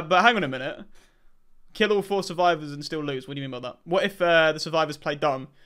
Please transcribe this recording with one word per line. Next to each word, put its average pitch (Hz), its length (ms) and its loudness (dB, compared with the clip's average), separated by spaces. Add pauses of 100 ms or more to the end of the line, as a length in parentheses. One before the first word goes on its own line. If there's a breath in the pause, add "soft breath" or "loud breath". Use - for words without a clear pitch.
whoa, 165 60 -4
but 180 140 4
hang 233 160 6
on 190 60 -2
a 147 40 -2
minute. 131 320 -6 (920)
Kill 208 180 0
all 202 100 2
four 196 220 -2
survivors 165 480 0
and 147 120 -12
still 156 200 -6
lose. 135 240 -6
What 139 80 -10
do 143 60 -8
you 139 60 -8
mean 127 140 -10
by 123 60 -8
that? - 160 -12
What 180 220 0
if, 196 160 -4
uh, 165 320 6
the 156 60 -6
survivors 156 380 -2
play 147 180 -6
dumb? 139 340 -2 (160)